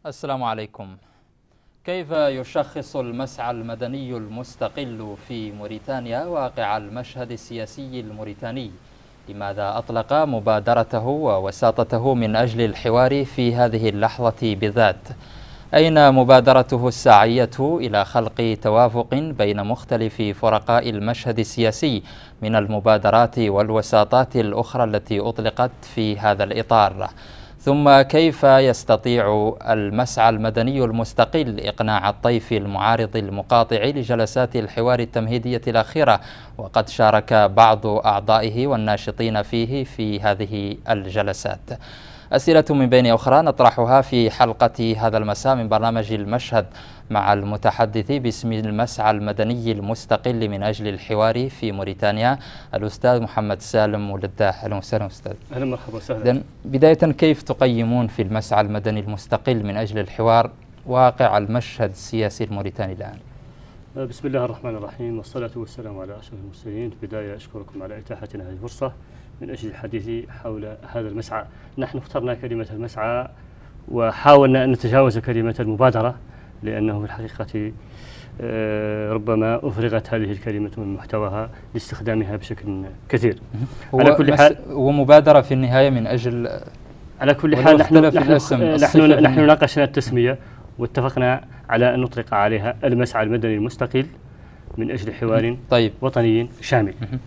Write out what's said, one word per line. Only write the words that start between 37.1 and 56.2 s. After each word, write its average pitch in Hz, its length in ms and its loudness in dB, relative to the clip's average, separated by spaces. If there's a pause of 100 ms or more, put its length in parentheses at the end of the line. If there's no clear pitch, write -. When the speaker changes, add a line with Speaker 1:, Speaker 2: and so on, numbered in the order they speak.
Speaker 1:
بعض 110 540 4
أعضائه 110 800 0
والناشطين 107 760 -2
فيه 117 420 -4
في 107 360 -6
هذه 101 580 -4 (120)
الجلسات؟ 101 800 -4 (600)
أسئلة 156 380 4
من 135 200 2
بين 123 160 6
أخرى 123 360 4
نطرحها 127 600 4
في 120 300 0
حلقة 113 680 0
هذا 110 180 0
المساء 107 380 0
من 113 140 -4
برنامج 110 420 0
المشهد 107 540 -2 (440)
مع 104 240 0
المتحدث 104 760 -2
باسم 120 420 -4
المسعى 110 580 -2
المدني 110 600 -4
المستقل 110 800 -4
من 98 140 -8
أجل 107 240 -4
الحوار 110 600 -2
في 113 220 -8
موريتانيا، 104 680 -2 (340)
الأستاذ 117 480 -2
محمد 104 400 -4
سالم 104 500 -2
ولده. 98 380 -4
أهلا 104 260 -6
وسهلا 101 300 -4
أستاذ. 98 280 -14 (200)
Speaker 2:
أهلا، 131 120 -6
مرحبا 123 320 -8
وسهلا. 117 340 -2